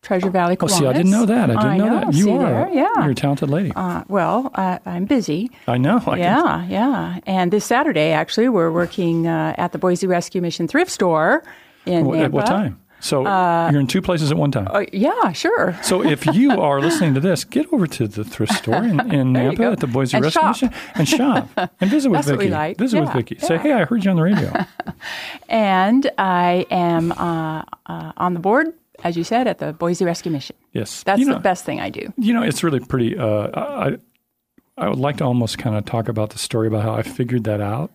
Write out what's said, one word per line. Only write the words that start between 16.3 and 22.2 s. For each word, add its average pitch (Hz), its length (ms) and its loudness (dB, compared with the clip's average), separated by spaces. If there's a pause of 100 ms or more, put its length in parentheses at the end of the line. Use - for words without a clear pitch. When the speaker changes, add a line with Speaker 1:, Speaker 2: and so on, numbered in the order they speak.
Speaker 2:
you 262 160 6 (100)
are 143 200 2
listening 170 340 2
to 135 60 2
this, 170 240 0
get 302 280 -2
over 214 140 2
to 117 220 -4
the 107 160 -8
thrift - 300 -2
store - 280 -2
in, 220 160 2 (160)
in 131 180 2
Speaker 1:
<laughs> - 20 4
There 123 100 2
you 135 80 2
Speaker 2:
Nampa - 60 -4
Speaker 1:
go. 233 140 2
Speaker 2:
at 185 60 -2
the 143 80 -2
Boise 127 300 0
Speaker 1:
And 214 80 2
Speaker 2:
Rescue 160 180 2
Speaker 1:
shop. - 80 4
Speaker 2:
Mission - 200 0 (260)
and 151 120 2
shop 254 400 2 (320)
and 190 120 2
visit 277 180 2
with 185 80 2
Speaker 1:
That's 143 120 0